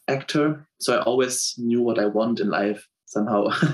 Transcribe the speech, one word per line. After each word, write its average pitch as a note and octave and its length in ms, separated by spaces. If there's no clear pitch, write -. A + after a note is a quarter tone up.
actor. D3 580
So B2 180
I - 40
always B2+ 560
knew A#2+ 240
what A#2 180
I G#2 80
want A2 320
in G2+ 100
life G2+ 360
somehow. G#2+ 420